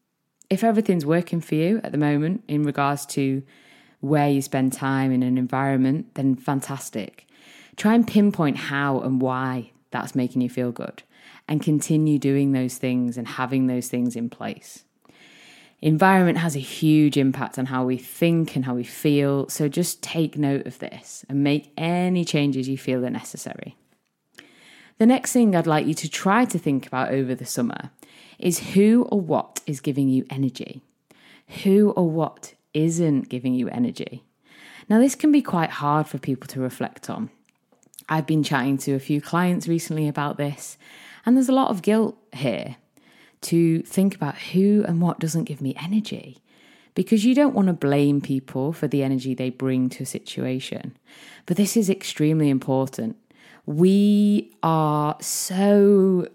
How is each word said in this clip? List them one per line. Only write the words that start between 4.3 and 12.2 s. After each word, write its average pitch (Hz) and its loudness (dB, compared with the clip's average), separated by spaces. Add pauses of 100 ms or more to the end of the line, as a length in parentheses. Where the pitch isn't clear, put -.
spend 131 -2
time 135 -2
in 127 0
an 127 0
environment, 131 0
then 135 0
fantastic. - -8 (500)
Try 214 2
and 233 4
pinpoint 196 2
how 139 -2
and 131 -2
why 127 -4 (180)
that's 131 -8
making 123 0
you 123 -2
feel 123 -4
good - -12 (460)
and 151 -2
continue 151 0